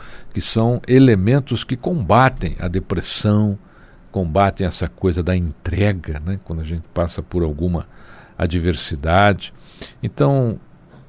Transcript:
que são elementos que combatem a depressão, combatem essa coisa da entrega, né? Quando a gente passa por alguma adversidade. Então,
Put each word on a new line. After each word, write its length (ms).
que 80
são 480
elementos 760
que 140
combatem 840
a 100
depressão, 880
combatem 560
essa 220
coisa 340
da 140
entrega, 880
né? 180
Quando 200
a 20
gente 200
passa 280
por 220
alguma 420
adversidade. 1160
Então, 560